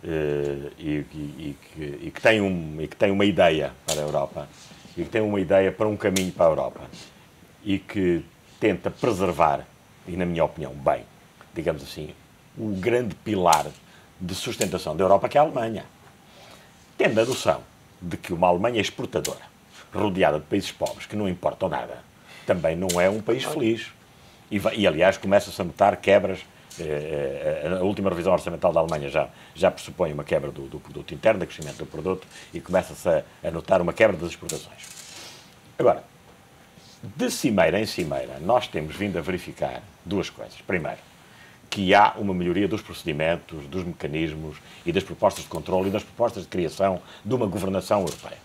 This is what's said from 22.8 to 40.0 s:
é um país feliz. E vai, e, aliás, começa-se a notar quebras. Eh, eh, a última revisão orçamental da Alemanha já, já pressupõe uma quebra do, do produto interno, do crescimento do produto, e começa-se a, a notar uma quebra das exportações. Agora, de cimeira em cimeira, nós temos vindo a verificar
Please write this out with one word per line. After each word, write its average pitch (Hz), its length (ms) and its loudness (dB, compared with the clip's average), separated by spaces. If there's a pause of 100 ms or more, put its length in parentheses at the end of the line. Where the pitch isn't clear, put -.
é 90 100 6
um 107 120 -2
país 127 220 -2
feliz. 117 440 -2 (640)
E 104 100 -2
vai, 98 160 -2
e, 104 100 2
aliás, 90 300 6
começa-se 98 460 2
a - 20 0
notar 98 340 4
quebras. 95 420 4 (400)
Eh, 76 840 -4
eh, 87 160 -2
a 90 40 -2
última 98 260 0
revisão 87 240 0
orçamental 85 400 0
da 82 60 4
Alemanha 78 300 -2
já, 69 200 0 (240)
já 92 160 4
pressupõe - 420 -4
uma 73 120 -6
quebra 71 280 0
do, 69 120 -12
do 71 160 -12
produto 73 340 -14
interno, 101 280 2
do 87 40 -2
crescimento 73 320 -12
do 73 80 -8
produto, 90 420 -4 (260)
e 85 60 -8
começa-se 87 480 -2
a, 80 160 2 (200)
a 85 80 -4
notar 85 300 0
uma 85 120 -2
quebra 104 240 4
das 85 120 -6
exportações. - 520 -12 (960)
Agora, 123 260 4 (1000)
de 151 260 -4
cimeira 95 500 4
em 110 60 0
cimeira, 69 560 -6
nós 120 260 2
temos 78 280 -6
vindo 95 220 -4
a 82 40 -4
verificar 76 600 -6 (220)